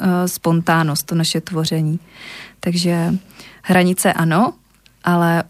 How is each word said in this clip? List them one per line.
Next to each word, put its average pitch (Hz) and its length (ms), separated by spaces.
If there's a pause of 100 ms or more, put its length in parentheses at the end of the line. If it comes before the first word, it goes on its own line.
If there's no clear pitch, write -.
eh, 180 260
spontánnost, 165 760
to - 120
naše 160 260
tvoření. 160 580 (600)
Takže 170 540 (480)
hranice 185 520
ano, 165 400 (500)
ale 170 460